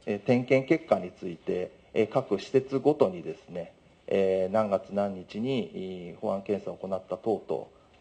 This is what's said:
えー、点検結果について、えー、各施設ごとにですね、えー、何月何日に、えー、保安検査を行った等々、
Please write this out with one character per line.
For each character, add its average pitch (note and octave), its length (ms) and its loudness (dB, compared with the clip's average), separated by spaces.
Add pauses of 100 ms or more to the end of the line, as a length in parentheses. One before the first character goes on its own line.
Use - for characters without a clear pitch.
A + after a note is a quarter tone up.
え G#2 80 0
ー、 G2+ 40 -4
点 B2 260 2
検 C3+ 220 4
結 D#3+ 180 2
果 G2+ 120 4
に F2+ 140 -8
つ - 180 -10
い E2+ 60 -8
て、 F2+ 360 -4 (220)
え A2 100 4
ー、 G#2+ 60 0
各 G#2 300 0
施 - 100 -12
設 C3 300 2
ご E3+ 140 4
と - 160 4
に F2 120 -10
で D#2+ 140 -8
す - 140 -20
ね、 E2+ 240 -10 (340)
え F#2+ 420 2
ー、 F#2+ 40 -8
何 A2 160 2
月 F#2+ 220 0
何 G2+ 220 0
日 F#2 260 -10
に、 A#2 340 -2
え F#2 440 -10
ー、 - 20 -20
保 G#2 140 -2
安 G2 80 -4
検 G2 240 -4
査 F#2 60 -8
を F2 60 -10
行 F#2+ 100 -10
っ F#2+ 200 -4
た F#2 100 -6
等 G#2 300 -2
々、 - 180 -4 (360)